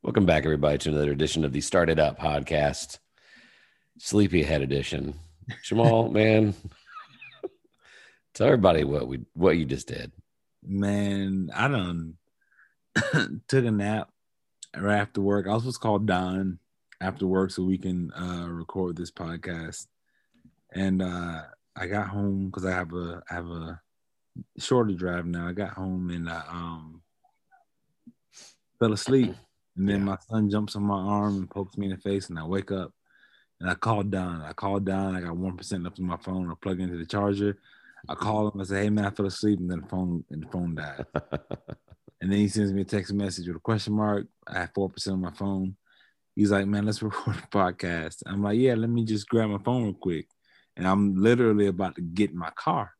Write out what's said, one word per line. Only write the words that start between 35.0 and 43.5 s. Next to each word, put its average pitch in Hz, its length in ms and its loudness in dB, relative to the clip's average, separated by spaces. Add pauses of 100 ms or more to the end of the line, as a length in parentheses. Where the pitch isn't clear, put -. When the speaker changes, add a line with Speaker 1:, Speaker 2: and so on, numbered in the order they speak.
Speaker 2:
I 90 60 -4
got 85 160 -6
one 92 180 -4
percent 90 280 -6
left 87 160 -10
on 92 60 -4
my 85 120 -4
phone. 92 340 -6
I - 100 -6
plug 92 200 -2
into 90 160 -4
the 82 80 -8
charger. 101 520 0 (520)
I 78 60 -4
call 107 340 0
him. 101 100 -8
I 95 60 -4
say, 98 180 0
"Hey, 104 60 2
man, 104 160 2
I 98 60 0
fell 101 160 -2
asleep." 101 320 2
And 90 120 -4
then 85 100 -4
the 95 60 -14
phone, 90 440 -2
and 78 120 -10
the - 60 -14
phone 87 260 -4
died. 76 380 -10
Speaker 1:
<laughs> - 640 -8 (420)
Speaker 2:
And 92 80 -2
then 101 100 4
he 104 100 4
sends 101 240 0
me 98 80 0
a 92 40 -2
text 101 280 -4
message 92 340 -4
with 87 80 -6